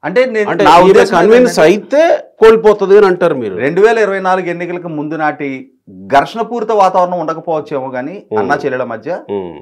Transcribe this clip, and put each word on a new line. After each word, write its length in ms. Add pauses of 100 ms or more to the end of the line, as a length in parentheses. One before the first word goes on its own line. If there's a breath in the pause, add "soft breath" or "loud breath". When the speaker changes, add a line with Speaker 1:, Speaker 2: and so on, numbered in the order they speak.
Speaker 1:
అంటే 140 (140)
నేను, 160
Speaker 2:
అంటే 180
Speaker 1:
నా 80
Speaker 2:
ఈమె 140
Speaker 1:
ఉద్దేశం 260
Speaker 2:
కన్విన్స్ 440
Speaker 1:
ఏంటంటే 60
Speaker 2:
అయితే 360 (380)
కోల్పోతుంది 580
అని 120
అంటారు 320
మీరు. 120 (100)
Speaker 1:
రెండు 220
వేల 180
ఇరవై 240
నాలుగు 260
ఎన్నికలకు 340 (120)
ముందు 140 (100)
నాటి 260 (640)
ఘర్షణపూరిత 580 (120)
వాతావరణం 400
ఉండకపోవచ్చేమో 760
కానీ 180
Speaker 2:
Hmm. 240
Speaker 1:
అన్నా 220
చెల్లెల 220 (100)
మధ్య 160 (220)
Speaker 2:
Hmm. 300